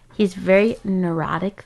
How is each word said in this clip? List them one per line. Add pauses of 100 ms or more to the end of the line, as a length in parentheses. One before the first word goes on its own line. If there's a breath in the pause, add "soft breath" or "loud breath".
(140 soft breath)
He's
very
neurotic,